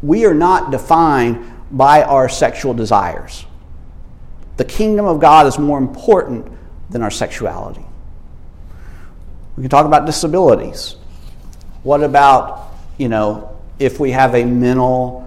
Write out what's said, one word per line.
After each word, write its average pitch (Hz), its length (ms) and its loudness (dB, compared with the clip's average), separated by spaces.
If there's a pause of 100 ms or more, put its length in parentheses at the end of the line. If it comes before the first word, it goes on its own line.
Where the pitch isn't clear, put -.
We 175 220 2
are 185 100 6
not 160 360 2
defined 131 800 0 (180)
by 139 320 6
our 135 260 2
sexual 127 460 -2
desires. 107 720 -2 (1080)
The 131 80 -2
kingdom 208 420 0
of 160 140 0
God 151 260 8
is 131 120 -2
more 147 200 0
important 131 680 0 (440)
than 117 120 -6
our 107 80 -2
sexuality. - 760 -8 (1700)
We 131 60 -10
can 131 80 -6
talk 143 160 4
about 151 180 4
disabilities. 156 920 0 (840)
What 143 200 2
about, 139 680 4 (260)
you 135 100 -2
know, 107 480 -2 (220)
if 135 200 -2
we 139 140 0
have 131 220 2
a 120 100 2
mental 127 840 0